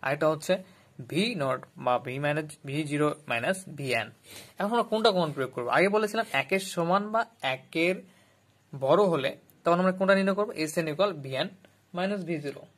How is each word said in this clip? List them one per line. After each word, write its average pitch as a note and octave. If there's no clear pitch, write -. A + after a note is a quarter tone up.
আরেকটা D3
হচ্ছে D3+
ভি E3+
নট C3
বা B2
ভি B2+
মাইনাস D3+
ভি C#3
জিরো D3
মাইনাস C3
ভিএন। A#2+
এখন G3+
আমরা A#3
কোনটা A3
কমন E3+
প্রয়োগ C3
করবো? A#2+
আগে F3
বলেছিলাম G#3+
একের F#3+
সমান F3+
বা A3+
একের E3
বড় D#3+
হলে C#3+
তখন E3+
আমরা F#3
কোনটা G3
নির্ণয় G3
করবো? G#3+
এস D3+
এন D#3+
ইকুয়াল F#3+
ভিএন C3+
মাইনাস G3
ভি E3+
জিরো। C#3